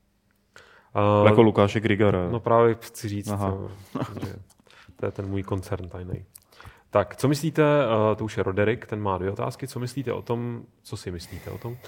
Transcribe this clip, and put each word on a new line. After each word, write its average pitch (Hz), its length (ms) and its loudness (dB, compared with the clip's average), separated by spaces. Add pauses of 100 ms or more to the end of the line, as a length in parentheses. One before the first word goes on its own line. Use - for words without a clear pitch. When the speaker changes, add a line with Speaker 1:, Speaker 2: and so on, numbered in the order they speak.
(1300)
Speaker 1:
Jako 107 160 8
Speaker 2:
Eh, - 20 8
Speaker 1:
Lukáše 107 360 4
Grigara. 101 500 2
Speaker 2:
no 117 100 -4
právě 117 420 4
chci - 280 -12
říct, 104 220 -6
Speaker 1:
Aha. 101 200 -2
Speaker 2:
to, 98 180 -8 (560)
že 95 80 -10 (640)
to - 100 -8
je 101 60 -4
ten 98 180 -8
můj 98 140 -4
koncern 92 460 -6
tajnej. 92 360 -10 (640)
Tak, - 260 2
co - 120 0
myslíte, 151 360 0 (480)
eh, 104 40 0
to 110 100 -4
už 104 120 -8
je 98 60 0
Roderick, 104 420 0
ten 104 160 -6
má 98 160 0
dvě 92 140 -4
otázky. 123 360 -8
Co 127 120 -12
myslíte 123 340 -6
o - 80 -6
tom, 120 420 -6 (180)
co - 160 -12
si 98 140 -10
myslíte 87 400 -12
o 95 60 -8
tom, 120 200 -10 (100)